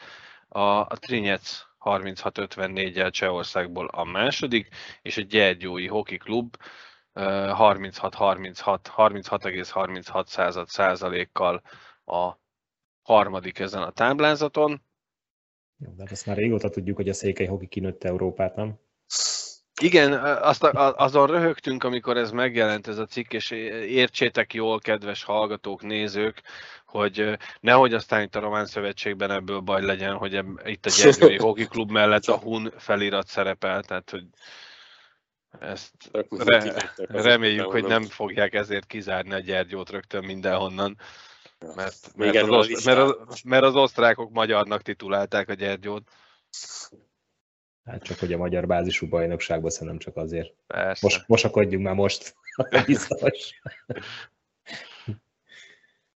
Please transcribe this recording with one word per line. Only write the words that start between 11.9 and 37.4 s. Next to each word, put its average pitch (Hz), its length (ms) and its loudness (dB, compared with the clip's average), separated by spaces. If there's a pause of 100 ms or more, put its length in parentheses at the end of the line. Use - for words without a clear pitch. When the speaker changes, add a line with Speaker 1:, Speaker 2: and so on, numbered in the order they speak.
Speaker 1:
a 90 280 -2 (680)
harmadik 95 580 2
ezen 95 220 -4
a 85 100 -6
táblázaton. 147 880 2 (960)
Speaker 2:
Jó, 90 180 -18
de 95 80 -16
hát 95 80 -14
azt - 140 -12
már 98 120 -4
régóta 107 320 0
tudjuk, 98 260 -6
hogy 98 140 -4
a 98 40 0
székely 98 320 -2
hoki 95 220 -6
kinőtte 95 400 -6
Európát, 92 480 -2
nem? 107 240 -6 (1000)
Speaker 1:
Igen, 156 320 6 (100)
azt 147 400 2
a, 143 240 4
a, 131 80 0
azon 139 320 6
röhögtünk, 156 560 0
amikor 123 340 -2
ez 117 140 -2
megjelent, 117 560 0
ez 107 100 -6
a 110 80 -4
cikk, - 280 -10
és 107 180 -6
é-, 113 340 -8
értsétek 120 680 0
jól, 110 260 0
kedves 101 440 -4
hallgatók, 104 580 -4
nézők, 107 600 -4 (440)
hogy, 104 340 -2
ö, 107 140 0 (260)
nehogy 123 340 6
aztán 110 280 0
itt 101 140 -6
a 107 40 -2
Román 104 260 -2
Szövetségben 101 640 -4
ebből 98 280 -4
baj 98 220 -2
legyen, 98 340 -2
hogy 98 200 -6
eb-, 95 300 -6
itt 107 200 -8
a 107 40 0
Gyergyói 143 540 8
Speaker 3:
<laughs> 113 40 6
Speaker 1:
Hoki 110 180 0
Klub 110 260 -6
mellett 107 340 4
a 110 120 2
hun 110 400 -6
felirat 101 500 -2
szerepel, 95 560 -2
tehát, 90 260 -10
hogy 90 160 -12 (1300)
ezt 95 320 -14 (200)
Speaker 3:
Tök 104 320 -4
Speaker 1:
re-, 120 140 8
Speaker 3:
mindegy, 110 40 4
kiléptek - 480 -6
az 110 140 -2
Speaker 1:
reméljük, 110 420 4